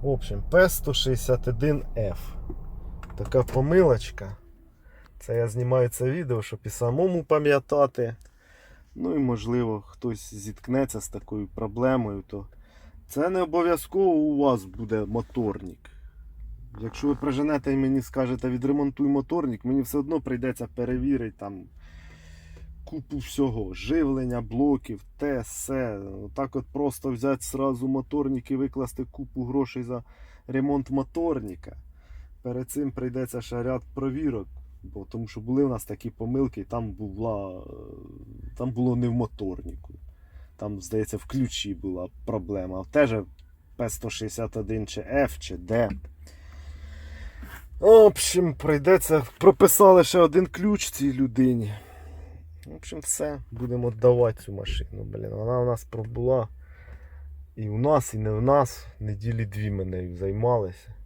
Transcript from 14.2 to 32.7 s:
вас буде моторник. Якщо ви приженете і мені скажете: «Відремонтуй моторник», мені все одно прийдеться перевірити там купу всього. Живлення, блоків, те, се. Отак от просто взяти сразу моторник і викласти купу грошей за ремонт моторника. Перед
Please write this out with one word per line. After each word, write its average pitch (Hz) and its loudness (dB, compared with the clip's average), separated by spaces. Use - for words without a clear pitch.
вас 127 4
буде 107 -4
моторник. 101 -4
Якщо 113 -4
ви 143 2
приженете 143 0
і 135 2
мені 135 2
скажете: 127 -2
«Відремонтуй 139 0
моторник», 139 0
мені 131 0
все 143 -2
одно 147 -2
прийдеться 127 -4
перевірити 123 -2
там 98 -12
купу 151 -10
всього. 113 -2
Живлення, 131 0
блоків, 123 0
те, 139 -2
се. 127 -6
Отак 135 -6
от 127 -6
просто 139 -2
взяти 127 -2
сразу 135 -2
моторник 135 -2
і 135 0
викласти 131 -4
купу 127 -8
грошей 127 -2
за 120 -6
ремонт 135 0
моторника. 135 -4
Перед 123 -6